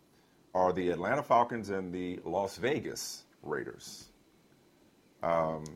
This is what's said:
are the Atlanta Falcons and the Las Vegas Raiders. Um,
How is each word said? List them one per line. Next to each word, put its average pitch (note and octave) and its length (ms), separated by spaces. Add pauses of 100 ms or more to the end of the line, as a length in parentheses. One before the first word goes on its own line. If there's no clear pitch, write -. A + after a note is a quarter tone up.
(540)
are F#2 180
the F2 180
Atlanta G2 320
Falcons A#2+ 480
and F#2+ 220
the F2+ 320
Las F#2+ 320
Vegas G#2+ 680 (180)
Raiders. - 680 (1120)
Um, D#2+ 420 (120)